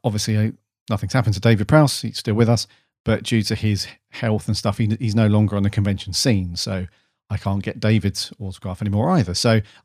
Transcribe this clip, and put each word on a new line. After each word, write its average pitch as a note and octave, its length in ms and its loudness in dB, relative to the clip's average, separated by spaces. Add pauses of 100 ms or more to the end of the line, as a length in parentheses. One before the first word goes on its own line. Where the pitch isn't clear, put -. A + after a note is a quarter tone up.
obviously, G#2+ 320 -2
uh, G#2+ 160 0 (380)
nothing's G2+ 240 -4
happened A#2 220 2
to F#2+ 40 -8
David G#2+ 280 4
Prowse. D3+ 340 4
He's A2 160 -8
still - 160 -2
with A2+ 160 4
us, A#2 160 2 (400)
but A2 180 0
due A2+ 200 0
to A2 120 -4
his G#2 320 -2 (220)
health G#2+ 380 -4
and A2 100 -2
stuff, - 220 -2
he, A2 200 0
he's A2 160 -2
no A2 120 4
longer G#2 280 2
on G2+ 80 0
the G2+ 60 2
convention G2 440 -2
scene. F#2+ 420 0
So F#2 320 -6 (420)
I G2 80 -4
can't G2 260 -2
get - 160 -8
David's G#2+ 600 0
autograph F#2+ 420 -10
anymore G#2+ 300 0
either. G#2 220 2
So A2+ 280 2 (240)